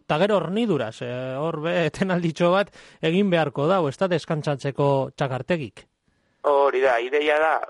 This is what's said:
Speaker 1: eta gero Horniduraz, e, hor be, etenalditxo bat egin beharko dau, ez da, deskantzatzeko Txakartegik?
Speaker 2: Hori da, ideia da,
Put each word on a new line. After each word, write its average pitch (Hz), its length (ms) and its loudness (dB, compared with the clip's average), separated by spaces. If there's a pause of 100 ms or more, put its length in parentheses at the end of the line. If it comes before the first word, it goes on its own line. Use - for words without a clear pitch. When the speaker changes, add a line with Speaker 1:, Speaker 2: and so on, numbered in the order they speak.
Speaker 1:
eta 151 180 -2
gero 208 160 2
Horniduraz, 165 640 -2
e, 123 80 -8 (320)
hor 160 220 -4
be, 170 100 -2 (140)
etenalditxo 175 680 0
bat 196 160 0 (320)
egin 180 320 2
beharko 147 320 0
dau, 175 240 2
ez - 80 -8
da, 190 140 0
deskantzatzeko 143 800 -2 (260)
Txakartegik? 135 680 -6 (580)
Speaker 2:
Hori 139 400 4
da, 123 160 4
ideia 147 400 0
da, 156 140 2 (140)